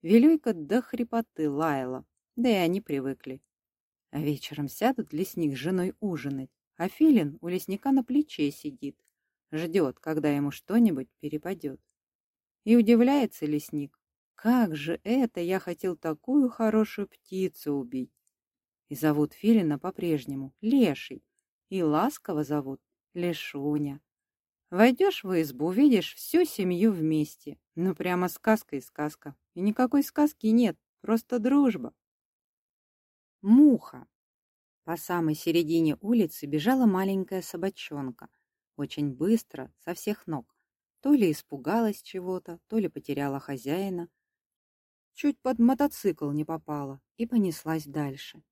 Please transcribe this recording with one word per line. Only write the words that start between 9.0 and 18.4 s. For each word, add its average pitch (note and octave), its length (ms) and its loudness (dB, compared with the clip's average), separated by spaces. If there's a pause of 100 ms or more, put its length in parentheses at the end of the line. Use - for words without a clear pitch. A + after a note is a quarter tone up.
ждёт, D#3+ 480 0
когда D3+ 300 -2
ему C#3+ 200 0
что-нибудь F3+ 580 2 (120)
перепадёт. D3+ 600 -8 (840)
И A3 120 6
удивляется A#3+ 680 4
лесник: D3 540 -4 (340)
«Как A3+ 420 0
же D3 280 -6
это A#3 380 0
я F3+ 180 0
хотел F3+ 360 -6
такую B3+ 540 0
хорошую A3 580 0
птицу - 680 -6
убить?» C3 380 -6 (800)